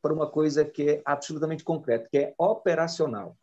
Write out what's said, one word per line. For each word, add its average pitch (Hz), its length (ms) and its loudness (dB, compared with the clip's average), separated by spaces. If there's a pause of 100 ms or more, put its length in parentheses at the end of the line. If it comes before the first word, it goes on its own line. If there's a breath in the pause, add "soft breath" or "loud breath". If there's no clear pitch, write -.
para 151 100 0
uma 151 160 0
coisa 151 360 2
que 147 260 0
é 147 140 0
absolutamente 156 600 -4
concreta, 156 460 -2
que 143 80 2
é - 180 0
operacional. 165 1080 0